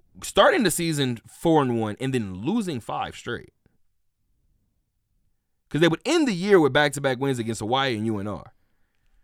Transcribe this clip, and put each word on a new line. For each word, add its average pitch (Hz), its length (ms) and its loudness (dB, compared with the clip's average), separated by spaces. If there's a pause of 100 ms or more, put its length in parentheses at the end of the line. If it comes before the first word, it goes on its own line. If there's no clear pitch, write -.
(240)
starting 269 400 4
the 170 80 2
season 143 540 -2
four 160 360 2
and 123 180 0
one 107 200 -4
and 131 140 -4
then 104 200 -2
losing 160 460 -4
five 110 360 -8
straight. - 380 -12 (2250)
'Cause 147 100 -2
they 170 80 6
would 160 180 0
end 311 220 2
the 220 60 0
year 190 260 4
with 139 140 2
back-to-back 139 460 0
wins 135 200 -2
against 110 220 -6
Hawaii 127 340 -2
and 107 120 -4
U 107 120 -2
N 98 80 -6
R. 95 260 -12 (720)